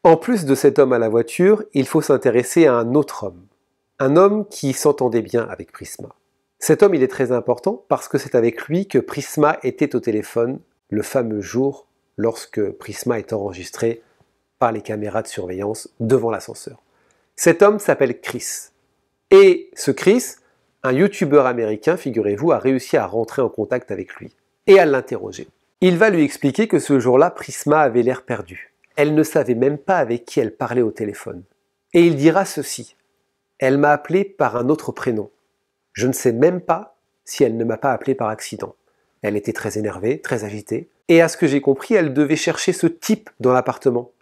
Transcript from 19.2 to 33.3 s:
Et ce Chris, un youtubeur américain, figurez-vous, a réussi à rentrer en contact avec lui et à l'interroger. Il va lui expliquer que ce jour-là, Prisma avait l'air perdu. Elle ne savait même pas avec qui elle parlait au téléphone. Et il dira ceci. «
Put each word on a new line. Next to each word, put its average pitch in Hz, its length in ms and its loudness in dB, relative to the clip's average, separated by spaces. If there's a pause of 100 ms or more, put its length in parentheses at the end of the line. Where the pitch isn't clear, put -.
Et 190 420 8
ce - 160 -4
Chris, 214 340 2 (600)
un 131 80 0
youtubeur 147 540 2
américain, 120 500 -2
figurez-vous, 113 560 -2
a 120 60 2
réussi 131 380 0
à 107 100 0
rentrer 113 360 -4
en 113 60 0
contact 113 420 -6
avec 95 240 -10
lui - 220 -20 (320)
et 196 100 10
à 175 80 6
l'interroger. 117 640 -4 (320)
Il 180 180 4
va 220 120 6
lui 170 120 2
expliquer 147 460 0
que 160 100 2
ce 139 220 2
jour-là, 131 300 4
Prisma 151 500 -2
avait 123 220 2
l'air 123 200 -2
perdu. - 500 -12 (240)
Elle 151 180 2
ne 156 80 4
savait 131 320 0
même 135 220 0
pas 180 220 -2
avec 120 260 -4
qui - 160 -4
elle 110 140 -4
parlait 123 260 -4
au 110 100 0
téléphone. 101 520 -10 (500)
Et 170 140 6
il 160 100 2
dira 160 300 4
ceci. « - 500 -12 (640)